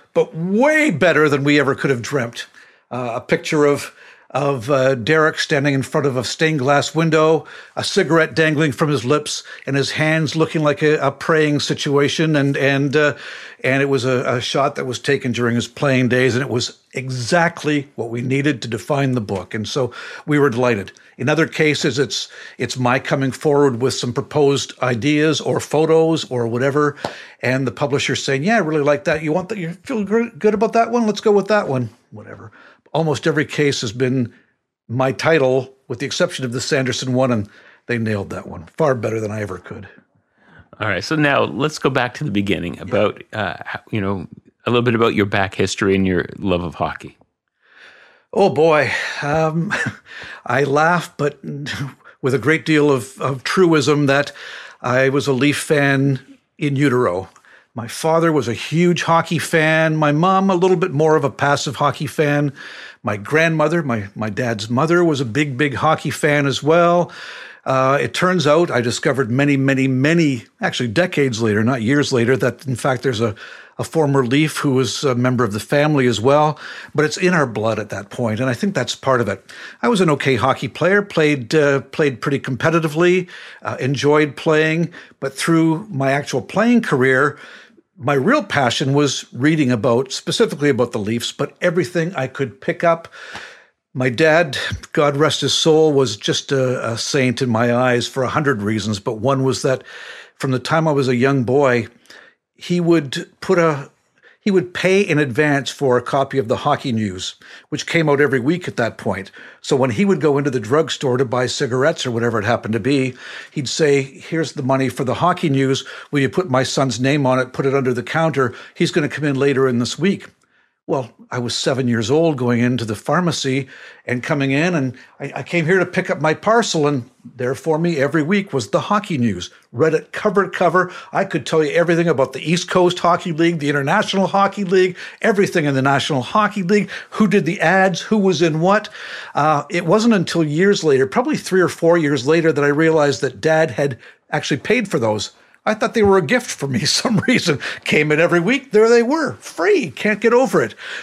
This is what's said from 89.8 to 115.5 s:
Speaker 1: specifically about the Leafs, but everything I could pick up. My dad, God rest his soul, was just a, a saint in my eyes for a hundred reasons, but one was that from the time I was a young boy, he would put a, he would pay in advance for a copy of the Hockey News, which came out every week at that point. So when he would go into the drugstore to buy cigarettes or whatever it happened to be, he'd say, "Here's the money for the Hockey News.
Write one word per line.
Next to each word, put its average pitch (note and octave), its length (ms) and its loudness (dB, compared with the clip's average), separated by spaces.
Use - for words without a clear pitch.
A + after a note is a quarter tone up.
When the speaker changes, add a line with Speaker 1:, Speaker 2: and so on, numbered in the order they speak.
Speaker 1:
specifically E3 580 -2
about B2 220 0
the A2+ 80 -6
Leafs, A2+ 320 -4
but - 300 -8
everything F3 540 -2
I C3+ 100 -4
could C3 340 -8
pick - 240 -6
up. E3+ 240 0
My B2+ 160 -2
dad, D#3 480 2
God D3 240 2
rest D3+ 240 0
his C#3+ 120 0
soul, D#3 380 4
was C3 240 2
just - 360 -4
a, B2+ 420 -2
a A2+ 40 -4
saint B2+ 440 0
in B2+ 80 0
my A#2+ 260 2
eyes B2 320 2
for C3 160 -4
a A#2 60 -2
hundred C#3 320 0
reasons, G#2+ 380 -2
but A#2+ 160 -6
one C3 280 0
was C3 200 0
that C3 200 0
from C3+ 160 -4
the B2 80 0
time D#3+ 280 0
I D3+ 60 2
was C3+ 160 2
a B2+ 60 2
young C3+ 280 2
boy, B2+ 440 2
he F3+ 240 -2
would E3+ 500 0
put E3+ 180 0
a, D3+ 320 0
he - 100 -2
would F#3 240 0
pay F#3+ 280 2
in E3+ 180 0
advance C#3 500 0
for B2+ 280 0
a B2 40 2
copy C3+ 360 -2
of A#2 100 -2
the A#2+ 80 0
Hockey C#3+ 380 -2
News, G2 420 -4
which - 180 -8
came E3 220 0
out C#3+ 140 2
every C3+ 180 2
week E3 280 -2
at - 100 -8
that A2+ 200 -2
point. F#2+ 320 -6
So - 160 -2
when C3 160 2
he F3 140 0
would F#3 160 2
go D3 160 2
into C#3+ 120 0
the B2+ 100 -2
drugstore C3 580 0
to C3+ 80 0
buy B2 220 0
cigarettes C3+ 580 -2
or B2+ 60 -2
whatever A#2 280 0
it G2+ 60 -2
happened A2+ 280 -2
to A#2 60 -2
be, C3 340 0
he'd C3+ 160 -6
say, C#3+ 340 2
"Here's D#3 520 -6
the C#3+ 100 -8
money C3 240 0
for C3 160 -4
the C3 120 -2
Hockey F3 340 0
News. C3+ 360 0